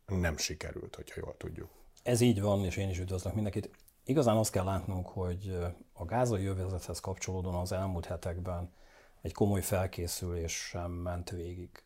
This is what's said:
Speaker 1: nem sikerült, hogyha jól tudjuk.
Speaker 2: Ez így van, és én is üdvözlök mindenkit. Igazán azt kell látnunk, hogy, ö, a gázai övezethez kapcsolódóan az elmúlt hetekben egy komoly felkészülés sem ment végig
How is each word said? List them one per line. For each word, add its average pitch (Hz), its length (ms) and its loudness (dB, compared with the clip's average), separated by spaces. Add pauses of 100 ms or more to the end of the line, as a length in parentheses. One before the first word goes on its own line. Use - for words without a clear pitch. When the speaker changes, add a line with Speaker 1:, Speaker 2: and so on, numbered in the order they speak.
Speaker 1:
nem 87 300 2
sikerült, - 580 -6
hogyha - 300 -12
jól - 120 -8
tudjuk. - 340 -8 (320)
Speaker 2:
Ez 120 180 4
így 117 200 8
van, 101 240 4
és 90 120 0
én 98 120 0
is 87 100 -2
üdvözlök 92 360 -2
mindenkit. 104 360 -2 (340)
Igazán 127 320 6
azt 110 140 4
kell 95 140 2
látnunk, 92 440 0
hogy, 92 400 -4
ö, 90 180 -2 (260)
a - 120 -10
gázai 110 400 2
övezethez 92 560 -2
kapcsolódóan 92 540 -4
az 90 180 -2
elmúlt 92 340 -2
hetekben 87 680 -4 (500)
egy - 100 -6
komoly 101 280 4
felkészülés 87 920 0
sem - 380 -6
ment 87 400 -4
végig 87 400 -8 (160)